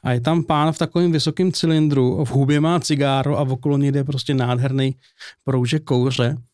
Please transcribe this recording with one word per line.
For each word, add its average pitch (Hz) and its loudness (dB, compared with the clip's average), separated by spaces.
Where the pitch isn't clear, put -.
A 127 0
je 120 0
tam 156 0
pán 156 0
v - -8
takovém 170 0
vysokém 160 0
cylindru, 151 0
v 120 -6
hubě 139 2
má 165 2
cigáro 139 0
a 143 0
okolo 139 -2
něj 139 2
jde 139 0
prostě 135 -4
nádherný 131 0
proužek 131 0
kouře. 123 0